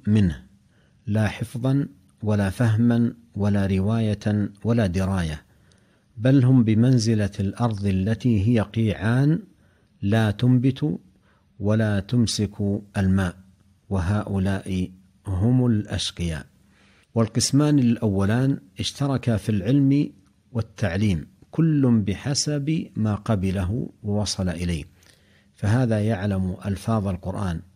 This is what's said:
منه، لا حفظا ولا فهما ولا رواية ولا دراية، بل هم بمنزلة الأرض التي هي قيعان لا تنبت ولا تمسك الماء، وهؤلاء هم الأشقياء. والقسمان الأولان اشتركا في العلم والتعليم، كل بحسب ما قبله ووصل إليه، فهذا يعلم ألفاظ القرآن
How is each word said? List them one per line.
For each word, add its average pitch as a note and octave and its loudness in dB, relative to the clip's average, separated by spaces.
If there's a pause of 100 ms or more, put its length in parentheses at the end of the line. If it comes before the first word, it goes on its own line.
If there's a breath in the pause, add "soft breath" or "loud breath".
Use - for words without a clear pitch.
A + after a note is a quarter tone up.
منه، G2+ 2 (640 soft breath)
لا G#2+ 0
حفظا C3 -2 (360)
ولا G#2 0
فهما A#2 2 (220)
ولا G2+ 0
رواية G#2 0 (120)
ولا A2+ 2
دراية، F2+ -2 (760 soft breath)
بل B2+ 4
هم B2+ 6
بمنزلة A2 2
الأرض G2+ -2
التي G2+ 0
هي A#2+ 4
قيعان A2+ 0 (640 soft breath)
لا G#2+ 2
تنبت B2+ 0 (600 soft breath)
ولا G#2+ 0
تمسك G2+ -2 (160)
الماء، F#2+ 2 (540)
وهؤلاء F#2+ -2 (360)
هم A#2 2
الأشقياء. F2+ -4 (680 soft breath)
والقسمان C3+ 2
الأولان A#2 0 (220)
اشتركا B2+ -2
في - -6
العلم C3+ 2 (400)
والتعليم، G2 -2 (240)
كل C#3 2
بحسب D3 -4
ما G#2+ 0
قبله G2 -2 (140)
ووصل G2+ -4
إليه، E2+ -4 (720 soft breath)
فهذا A2 0
يعلم F#2+ -2 (100)
ألفاظ G2+ -2
القرآن F#2 -6 (140)